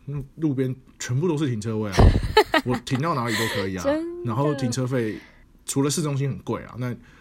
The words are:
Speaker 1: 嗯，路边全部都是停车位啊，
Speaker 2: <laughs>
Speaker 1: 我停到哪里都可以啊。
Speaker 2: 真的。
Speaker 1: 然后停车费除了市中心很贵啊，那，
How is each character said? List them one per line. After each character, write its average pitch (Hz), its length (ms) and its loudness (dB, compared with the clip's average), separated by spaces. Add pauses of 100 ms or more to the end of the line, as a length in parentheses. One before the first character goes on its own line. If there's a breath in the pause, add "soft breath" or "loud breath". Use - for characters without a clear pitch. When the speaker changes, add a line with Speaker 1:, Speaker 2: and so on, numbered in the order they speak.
Speaker 1:
嗯， 139 180 -8 (120)
路 151 180 0
边 131 200 -2 (240)
全 123 200 -2
部 180 100 2
都 151 80 0
是 147 120 0
停 110 120 -2
车 110 160 -4
位 107 140 -2
啊， 92 60 -6 (320)
Speaker 2:
<laughs> - 360 4
Speaker 1:
我 127 140 0
停 127 220 -4
到 165 140 0
哪 120 140 -2
里 113 60 0
都 113 140 -2
可 98 200 -4
以 92 80 -4
啊。 90 60 -4
Speaker 2:
真 311 400 -2
的。 - 20 -6
Speaker 1:
然 113 100 -2
后 143 200 0
停 135 160 -2
车 127 160 -2
费 113 320 -2 (480 loud breath)
除 139 160 0
了 147 80 2
市 160 120 0
中 147 140 -2
心 139 120 0
很 - 100 -4
贵 104 240 -4
啊， - 160 -16
那， 123 160 -6 (260 loud breath)